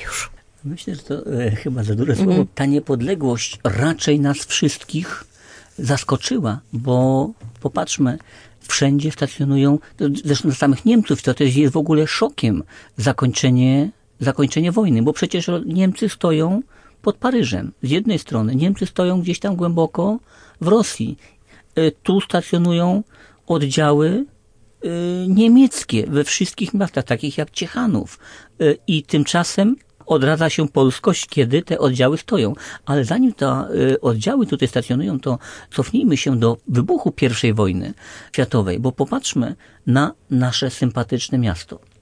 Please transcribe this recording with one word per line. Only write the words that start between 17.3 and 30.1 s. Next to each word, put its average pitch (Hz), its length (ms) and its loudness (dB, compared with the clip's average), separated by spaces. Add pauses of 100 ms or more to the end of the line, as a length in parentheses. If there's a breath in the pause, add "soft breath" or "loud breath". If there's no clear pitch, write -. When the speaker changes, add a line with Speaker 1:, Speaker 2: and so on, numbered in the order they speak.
Speaker 2:
Z 127 80 -4
jednej 185 280 0
strony 110 360 -2
Niemcy 185 320 0
stoją 180 340 0
gdzieś 175 180 -2
tam 202 180 -4
głęboko 175 640 0 (420 soft breath)
w 156 80 -2
Rosji. 196 500 0 (560 soft breath)
E, 160 160 2
tu 185 300 0
stacjonują 175 840 0 (440 soft breath)
oddziały, 151 760 2 (580)
e, - 60 -6 (400)
niemieckie 226 760 4
we 143 180 0
wszystkich - 500 -4
miastach, 196 300 -2
takich 135 340 -4
jak 151 120 -4
Ciechanów. - 680 -4 (420 loud breath)
E, 165 40 2 (220)
i 156 160 0
tymczasem 175 720 0 (300)
odradza 156 440 2